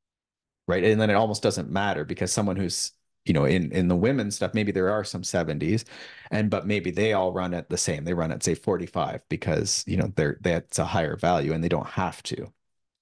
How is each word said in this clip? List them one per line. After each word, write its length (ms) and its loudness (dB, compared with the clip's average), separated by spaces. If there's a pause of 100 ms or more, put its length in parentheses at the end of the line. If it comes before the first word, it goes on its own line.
(680)
right? 160 2
And 160 6
then 100 4
it 40 4
almost 280 2
doesn't 300 0
matter 320 0
because 260 -4
someone 280 0
who's, 340 -4 (320)
you 80 0
know, 140 4
in, 260 2
in 160 2
the 80 4
women's 400 2
stuff, 180 -2
maybe 200 0
there 180 2
are 140 -2
some 180 -8
seventies, 640 0 (440)
and, 200 0
but 180 0
maybe 240 0
they 220 2
all 180 2
run 220 -2
at 160 -6
the 80 -2
same. 260 -2
They 100 -2
run 200 0
at, 100 -6
say, 100 2
forty-five 760 -2
because, 580 -2
you 80 -2
know, 220 0
they're, 240 0
that's 380 0
a 60 2
higher 300 0
value 380 2
and 100 -2
they 60 0
don't 180 -2
have 360 -4
to, 280 -8 (500)